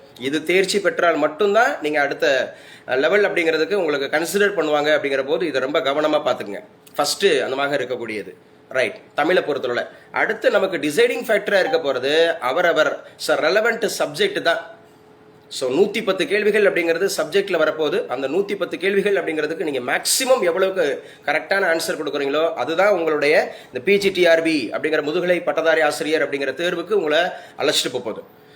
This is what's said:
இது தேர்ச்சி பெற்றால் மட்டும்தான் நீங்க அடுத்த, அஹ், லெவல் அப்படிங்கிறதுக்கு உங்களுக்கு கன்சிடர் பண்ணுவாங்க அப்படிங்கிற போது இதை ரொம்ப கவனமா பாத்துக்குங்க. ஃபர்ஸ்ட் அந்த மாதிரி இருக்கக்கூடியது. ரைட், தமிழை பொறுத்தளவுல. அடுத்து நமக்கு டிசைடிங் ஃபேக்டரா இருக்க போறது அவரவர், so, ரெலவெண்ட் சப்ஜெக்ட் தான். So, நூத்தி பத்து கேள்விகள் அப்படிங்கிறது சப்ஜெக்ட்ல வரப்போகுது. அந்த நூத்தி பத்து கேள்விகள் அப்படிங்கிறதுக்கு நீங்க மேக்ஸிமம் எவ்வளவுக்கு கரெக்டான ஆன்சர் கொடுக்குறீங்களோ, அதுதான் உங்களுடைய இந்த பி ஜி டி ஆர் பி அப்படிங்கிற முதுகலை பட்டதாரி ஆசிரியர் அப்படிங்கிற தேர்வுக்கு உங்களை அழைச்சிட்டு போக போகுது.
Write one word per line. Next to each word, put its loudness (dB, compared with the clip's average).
இது -2
தேர்ச்சி 2
பெற்றால் 2
மட்டும்தான் 2
நீங்க 0
அடுத்த, 0
அஹ், -2
லெவல் 2
அப்படிங்கிறதுக்கு 0
உங்களுக்கு 0
கன்சிடர் 0
பண்ணுவாங்க 2
அப்படிங்கிற -2
போது -2
இதை 0
ரொம்ப 0
கவனமா 0
பாத்துக்குங்க. -4
ஃபர்ஸ்ட் 0
அந்த 0
மாதிரி -2
இருக்கக்கூடியது. -8
ரைட், -2
தமிழை 2
பொறுத்தளவுல. -4
அடுத்து 0
நமக்கு 0
டிசைடிங் 0
ஃபேக்டரா 0
இருக்க 2
போறது 2
அவரவர், 2
so, 0
ரெலவெண்ட் 2
சப்ஜெக்ட் -2
தான். -2
So, -4
நூத்தி 2
பத்து -2
கேள்விகள் 2
அப்படிங்கிறது 2
சப்ஜெக்ட்ல 0
வரப்போகுது. 0
அந்த -4
நூத்தி -2
பத்து -6
கேள்விகள் 0
அப்படிங்கிறதுக்கு -2
நீங்க -2
மேக்ஸிமம் 2
எவ்வளவுக்கு 0
கரெக்டான 0
ஆன்சர் -4
கொடுக்குறீங்களோ, -2
அதுதான் 2
உங்களுடைய 2
இந்த -10
பி 2
ஜி 0
டி 2
ஆர் 6
பி 0
அப்படிங்கிற -2
முதுகலை -2
பட்டதாரி 0
ஆசிரியர் 0
அப்படிங்கிற -4
தேர்வுக்கு -4
உங்களை 2
அழைச்சிட்டு 0
போக -6
போகுது. -8